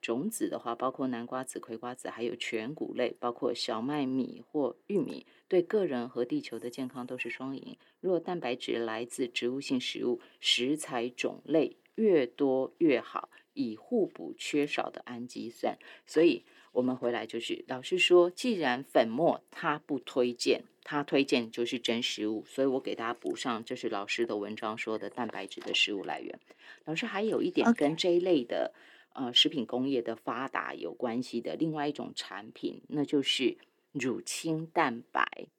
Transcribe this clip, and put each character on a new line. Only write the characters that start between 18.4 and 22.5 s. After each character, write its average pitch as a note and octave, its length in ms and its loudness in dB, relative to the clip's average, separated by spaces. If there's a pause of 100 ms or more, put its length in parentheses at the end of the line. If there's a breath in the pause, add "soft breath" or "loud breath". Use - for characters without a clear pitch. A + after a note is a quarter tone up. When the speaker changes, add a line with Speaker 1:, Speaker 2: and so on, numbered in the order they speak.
Speaker 1:
然 D#3 300 0
粉 B2 240 4
末 D3 420 2
他 D3+ 300 -2
不 D3 180 -4
推 B2 340 0
荐， - 340 0 (180)
他 D3 180 -2
推 - 240 2
荐 A#2+ 240 2
就 A#2+ 160 -2
是 B2 140 -4
真 A#2+ 240 -2
食 G#2+ 240 -2
物， G#2+ 200 -4
所 - 160 -2